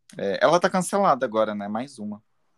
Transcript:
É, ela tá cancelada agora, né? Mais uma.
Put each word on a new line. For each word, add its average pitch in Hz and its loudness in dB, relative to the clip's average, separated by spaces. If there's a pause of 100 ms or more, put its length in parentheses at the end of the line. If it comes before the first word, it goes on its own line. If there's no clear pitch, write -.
(160)
É, 98 -4
ela 156 6
tá 180 2
cancelada 180 0
agora, 107 0
né? 104 -8
Mais 120 -8
uma. 104 -12 (360)